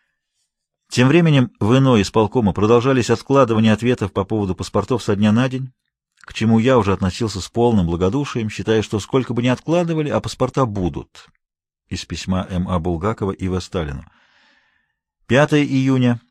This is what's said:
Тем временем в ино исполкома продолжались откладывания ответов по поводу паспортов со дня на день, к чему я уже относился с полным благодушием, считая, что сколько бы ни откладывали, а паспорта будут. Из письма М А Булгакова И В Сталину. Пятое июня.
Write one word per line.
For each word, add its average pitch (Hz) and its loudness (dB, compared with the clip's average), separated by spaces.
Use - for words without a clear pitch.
Тем 127 2
временем 151 4
в 110 2
ино 131 4
исполкома 107 0
продолжались 120 2
откладывания 113 2
ответов 113 -2
по 98 -2
поводу 101 -2
паспортов 104 -4
со 104 -2
дня 107 4
на 123 2
день, 131 -8
к - -20
чему 113 2
я 123 4
уже 101 2
относился 95 -4
с - -10
полным 117 2
благодушием, 107 -2
считая, 110 -2
что 104 -4
сколько 127 -4
бы 120 -2
ни 123 0
откладывали, 160 -2
а 110 -2
паспорта 131 -2
будут. 90 -6
Из - -10
письма 92 -6
М 92 -4
А 92 -2
Булгакова 92 -4
И 92 -6
В 92 -2
Сталину. 73 -8
Пятое 147 2
июня. 131 0